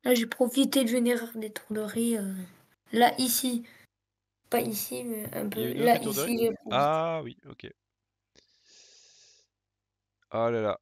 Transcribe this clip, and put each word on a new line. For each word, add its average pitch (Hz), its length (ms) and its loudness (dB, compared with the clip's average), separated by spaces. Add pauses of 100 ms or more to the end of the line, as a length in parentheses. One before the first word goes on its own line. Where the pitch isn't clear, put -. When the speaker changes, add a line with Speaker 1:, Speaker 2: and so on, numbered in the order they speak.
Speaker 1:
là, 254 60 0
là, 254 40 8
j'ai 233 120 2
profité 262 580 2
d'une 233 220 2
erreur 233 300 -2
d'étourderie, 214 800 -4
euh, 196 160 -4 (600)
là, 240 260 6
ici. 247 440 -2 (880)
Pas 233 120 2
ici, 233 420 -6
mais 220 300 -8
un 220 200 -4
Speaker 2:
Il 214 60 -4
y 220 40 -2
a - 40 -2
Speaker 1:
peu - 40 -4
Speaker 2:
une - 100 -4
autre 240 120 6
Speaker 1:
là, - 20 4
Speaker 2:
étourderie ? 214 340 -2
Speaker 1:
ici, 233 100 2
j'ai 226 140 2
profité. 139 340 0
Speaker 2:
Ah 160 360 0
oui, 120 120 -14 (140)
ok. - 180 -16 (2500)
Ah 117 200 0
là 117 120 0
là. 104 200 0